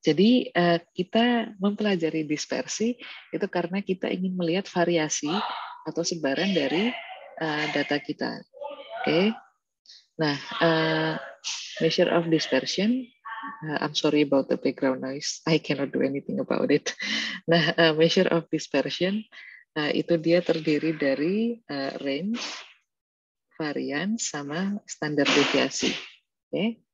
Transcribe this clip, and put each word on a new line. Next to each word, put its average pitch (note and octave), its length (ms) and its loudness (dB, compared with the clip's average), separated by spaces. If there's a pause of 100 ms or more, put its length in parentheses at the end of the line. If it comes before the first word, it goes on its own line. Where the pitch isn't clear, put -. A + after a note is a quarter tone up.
jadi, G3+ 480 4
eh, F3 260 4 (140)
kita A3+ 640 0
mempelajari F#3 720 0
dispersi - 640 -2 (400)
itu G3 160 -2
karena F3 320 -2
kita F#3 240 -4
ingin F#3 320 -2
melihat F3 320 0
variasi E3 640 0 (560)
atau D#3+ 160 -4
sebaran D#3+ 480 -2
dari, E3+ 400 2 (480)
eh, D3+ 320 -2
data C#3+ 240 0
kita. C3 480 -6 (560)
Oke. F#3+ 320 2 (880)
Nah, D3 160 0 (240)
eh, D#3+ 540 2 (680)
measure E3 320 4
of E3 160 2
dispersion, F#3 720 2 (640)
eh, D3+ 160 -4
I'm D3 160 -4
sorry D3 240 4
about C#3 300 2
the B2+ 100 -2
background C3 400 0
noise. C3+ 480 -8
I D#3 80 4
cannot C#3 320 -2
do - 160 0
anything C#3 320 -4
about - 320 -2
it. - 240 2 (560)
Nah, E3+ 240 4
eh, E3 240 6
measure E3 320 4
of E3 240 0
dispersion, F3 720 -2 (480)
eh, D#3 300 0
itu E3+ 180 2
dia E3+ 220 4
terdiri D#3+ 560 0
dari, F#3 640 0
eh, C#3 400 -6
range, E3 400 -4 (1120)
variance, D3+ 800 -4
sama E3 480 -4
standar D3 440 0
deviasi. C3+ 640 2 (600)
Oke. G#3+ 320 -2 (100)